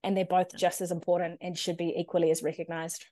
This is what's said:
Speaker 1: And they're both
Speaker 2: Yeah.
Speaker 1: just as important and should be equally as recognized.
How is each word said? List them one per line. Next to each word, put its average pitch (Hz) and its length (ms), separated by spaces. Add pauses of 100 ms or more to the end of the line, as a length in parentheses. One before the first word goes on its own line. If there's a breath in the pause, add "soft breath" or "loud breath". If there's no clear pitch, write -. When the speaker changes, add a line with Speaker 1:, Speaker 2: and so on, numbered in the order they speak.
Speaker 1:
And 190 140
they're 190 80
both 180 300
Speaker 2:
Yeah. - 40
Speaker 1:
just 180 220
as 180 100
important 175 520
and 175 140
should 170 200
be 170 200
equally 170 340
as - 120
recognized. 165 680